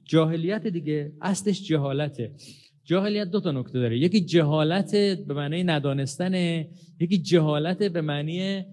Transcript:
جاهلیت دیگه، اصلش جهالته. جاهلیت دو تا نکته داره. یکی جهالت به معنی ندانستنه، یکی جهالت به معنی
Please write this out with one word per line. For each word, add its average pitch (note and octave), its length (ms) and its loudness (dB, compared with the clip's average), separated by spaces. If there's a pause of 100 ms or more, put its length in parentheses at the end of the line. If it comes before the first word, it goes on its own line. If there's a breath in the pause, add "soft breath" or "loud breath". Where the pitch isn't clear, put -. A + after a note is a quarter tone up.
جاهلیت E3 640 2
دیگه، D3+ 540 -4
اصلش F#3+ 420 -2
جهالته. C#3 720 -2 (500 loud breath)
جاهلیت G3+ 460 0
دو G3+ 100 0
تا D#3 120 0
نکته B2+ 260 -4
داره. A#2+ 200 2
یکی F3+ 220 4
جهالت D#3 760 2
به F#3+ 380 0
معنی D3 300 -2
ندانستنه، D#3+ 1040 -2 (320 loud breath)
یکی F3 180 2
جهالت D#3 640 2
به F3 180 0
معنی E3 720 -2